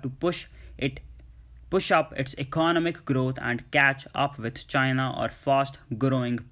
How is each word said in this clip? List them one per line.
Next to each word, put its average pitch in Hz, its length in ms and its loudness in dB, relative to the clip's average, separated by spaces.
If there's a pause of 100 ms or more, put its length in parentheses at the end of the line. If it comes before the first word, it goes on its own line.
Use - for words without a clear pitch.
to 135 60 -4
push 170 380 -2 (300)
it, 135 220 -4 (720)
push 190 200 2
up 160 240 4
its 135 220 -4
economic 165 680 0
growth 131 360 0
and 120 300 -4
catch 139 420 2
up 139 240 0
with 113 300 -8
China 131 520 0
or 117 100 -2
fast-growing 131 1080 0 (140)